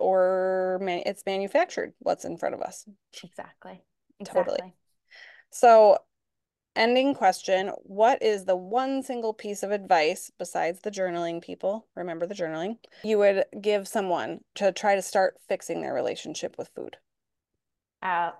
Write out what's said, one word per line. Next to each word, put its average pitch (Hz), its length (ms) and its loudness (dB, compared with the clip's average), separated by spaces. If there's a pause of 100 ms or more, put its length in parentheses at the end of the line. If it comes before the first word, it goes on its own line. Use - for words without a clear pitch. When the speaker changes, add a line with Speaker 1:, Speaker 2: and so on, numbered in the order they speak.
Speaker 1:
or 185 800 2
ma-, 180 240 -4
it's - 180 -6
manufactured 196 760 -2
what's - 240 -4
in 170 120 -8
front - 180 -6
of - 80 -12
us. - 240 -12 (360)
Speaker 2:
Exactly. - 600 -20 (420)
Speaker 1:
Totally. - 320 -2
Speaker 2:
Exactly. 185 180 -8 (760)
Speaker 1:
So 220 480 8 (760)
ending 254 400 2
question, 190 540 2 (160)
what 220 380 2
is 208 220 2
the 185 120 2
one 254 460 -2
single 240 300 -4
piece 208 300 -10
of 196 80 -6
advice 185 680 2
besides 170 420 -4
the 214 100 -8
journaling, 175 520 -4
people, 185 520 -6
remember 170 320 -6
the 202 80 -10
journaling, 175 420 -6 (280)
you 214 140 2
would 196 260 4 (160)
give 202 260 0
someone 175 540 -2 (160)
to 196 160 2
try 202 220 0
to 196 80 0
start - 340 0 (120)
fixing 165 320 -6
their 139 140 -6
relationship - 640 -6
with - 160 -12
food? - 220 -14 (1080)
Speaker 2:
Uh, 175 380 -2